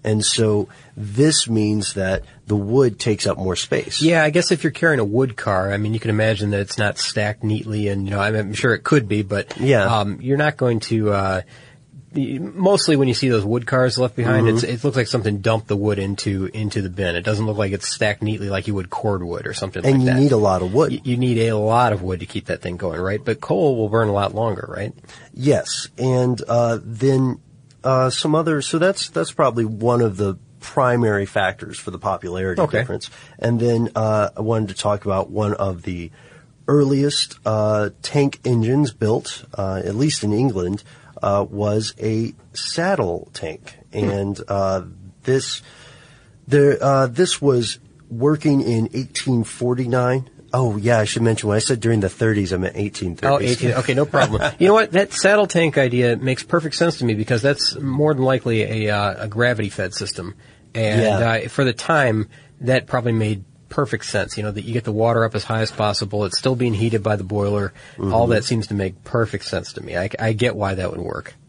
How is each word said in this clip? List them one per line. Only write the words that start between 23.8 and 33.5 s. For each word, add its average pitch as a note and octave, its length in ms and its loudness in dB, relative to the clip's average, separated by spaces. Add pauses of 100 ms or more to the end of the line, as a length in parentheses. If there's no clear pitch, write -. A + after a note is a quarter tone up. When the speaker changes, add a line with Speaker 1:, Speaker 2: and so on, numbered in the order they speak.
Speaker 2:
burn A2 200 2
a G2+ 40 0
lot G2 220 0
longer, A2 340 -2
right? F#2+ 240 -8 (400)
Speaker 1:
Yes, - 640 -2
and, B2+ 500 0
uh, A#2 380 0
then, B2+ 560 0 (420)
uh, C3 260 2
some D3+ 260 0
other, D#3 280 0
so - 160 -2
that's, F#3 320 0
that's E3 220 -4
probably A#2+ 340 2
one A2+ 340 0
of G#2+ 160 2
the G2 220 -2 (220)
primary A#2+ 680 2
factors F#2 520 -2
for - 120 -10
the F2+ 80 -12
popularity F#2+ 640 -4
Speaker 2:
Okay. C#3+ 160 0
Speaker 1:
difference. G#2 320 -6 (280)
And A#2 220 0